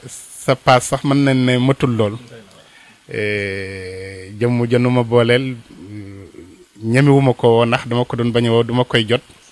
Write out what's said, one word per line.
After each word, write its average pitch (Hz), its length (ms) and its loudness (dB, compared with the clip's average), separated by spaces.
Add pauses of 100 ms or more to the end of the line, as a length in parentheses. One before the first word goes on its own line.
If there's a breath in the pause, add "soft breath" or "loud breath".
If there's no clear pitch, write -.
sa - 480 -6
paas 127 320 4
sax 135 160 -6
mën 143 200 2
nañ 135 200 2
ne 127 140 2
matul 131 360 0
lool. 107 220 -2 (920 loud breath)
Eh, 98 1300 -8
jëmm 120 300 0
ja 123 80 2
nu 123 120 2
ma 123 120 2
booleel, 120 540 2 (1300)
ñemewuma 135 520 4
ko - 140 2 (100)
woo 120 80 4
ndax 123 200 -2
dama 120 180 -2
ko - 120 -8
doon 120 160 -2
bañ 120 140 0
a 117 40 2
woo, 117 140 2
duma 120 200 0
koy 117 240 0
jot. 120 140 0 (300 loud breath)